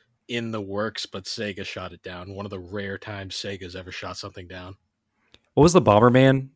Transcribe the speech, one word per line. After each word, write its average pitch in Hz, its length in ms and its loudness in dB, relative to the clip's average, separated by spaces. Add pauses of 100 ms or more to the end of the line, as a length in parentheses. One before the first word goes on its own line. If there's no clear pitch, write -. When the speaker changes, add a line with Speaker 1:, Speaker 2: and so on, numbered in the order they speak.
(280)
Speaker 1:
in 117 240 -6
the 110 100 -6
works, 101 440 -6
but 95 180 -14
Sega 101 420 -8
shot 92 280 -12
it 87 100 -20
down. 90 320 -14
One 101 100 -10
of 101 60 -12
the 95 80 -10
rare 98 380 -8
times 95 380 -12
Sega's 95 400 -10
ever 90 160 -14
shot 90 260 -12
something 95 300 -16
down. 92 280 -14 (800)
Speaker 2:
What 139 80 6
was 165 100 6
the 170 80 6
Bomberman 127 760 6